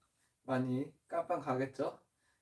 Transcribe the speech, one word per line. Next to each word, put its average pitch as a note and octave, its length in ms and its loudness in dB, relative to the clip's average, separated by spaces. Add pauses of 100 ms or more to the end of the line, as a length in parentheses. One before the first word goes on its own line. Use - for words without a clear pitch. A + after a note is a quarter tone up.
(440)
많이 B2+ 480 0 (160)
깜빵 - 340 0
가겠죠. C3+ 580 -2 (420)